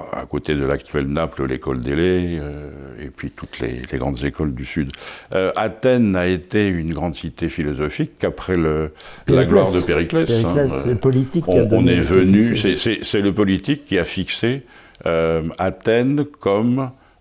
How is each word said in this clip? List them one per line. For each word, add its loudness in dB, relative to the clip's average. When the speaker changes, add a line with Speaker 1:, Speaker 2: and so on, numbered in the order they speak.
Speaker 1:
à -8
côté -4
de -2
l'actuelle -2
Naples, -4
l'école -4
d'Élée, 0
euh, -12
et -12
puis -12
toutes -16
les, -6
les -4
grandes -4
écoles -2
du -8
Sud. -4
Euh, 0
Athènes 2
a 0
été 0
une -2
grande -4
cité -6
philosophique -4
qu'après -2
le, 0
la 4
Speaker 2:
Périclès. -2
Speaker 1:
gloire 4
de 2
Périclès, 0
Speaker 2:
Périclès, 2
Speaker 1:
hein, -2
Speaker 2:
c'est 0
le 2
politique 2
qui 4
a 6
Speaker 1:
on, 4
on -2
Speaker 2:
donné 4
Speaker 1:
est 4
Speaker 2:
le 2
Speaker 1:
venu, 6
Speaker 2:
préfixe. 2
Speaker 1:
c'est, 2
c'est, 0
c'est 0
le 2
politique 0
qui 0
a 2
fixé, -4
euh, 2
Athènes 0
comme, 0